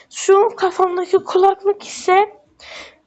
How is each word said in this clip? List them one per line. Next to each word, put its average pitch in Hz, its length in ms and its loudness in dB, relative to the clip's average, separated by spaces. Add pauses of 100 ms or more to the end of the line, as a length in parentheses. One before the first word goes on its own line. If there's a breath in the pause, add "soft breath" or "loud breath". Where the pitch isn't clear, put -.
(100)
şu 392 460 2
kafamdaki 359 600 -2
kulaklık 392 680 0
ise, - 560 -2 (680 loud breath)